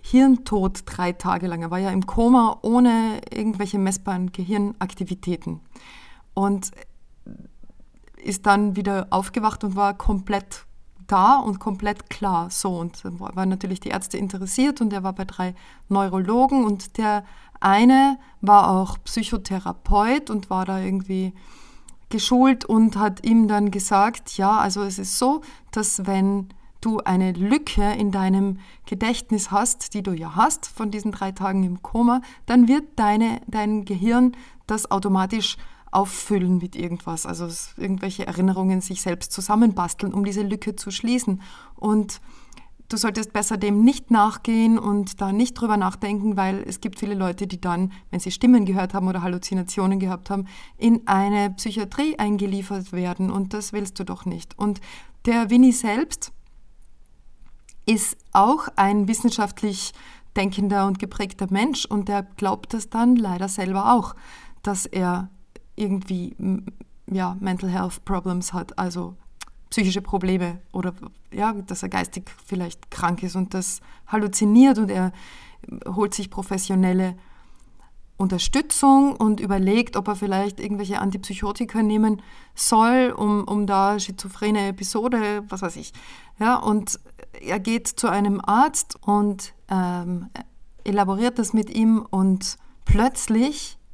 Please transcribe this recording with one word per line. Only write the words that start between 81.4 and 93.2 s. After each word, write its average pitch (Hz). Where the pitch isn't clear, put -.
nehmen 214
soll, 240
um, 208
um 208
da 202
schizophrene 202
Episode, 208
was 190
weiß 175
ich. -
Ja, 233
und 208
er 175
geht 226
zu -
einem 202
Arzt -
und, 208
ähm, 180
elaboriert 202
das 214
mit 220
ihm 220
und 190
plötzlich 247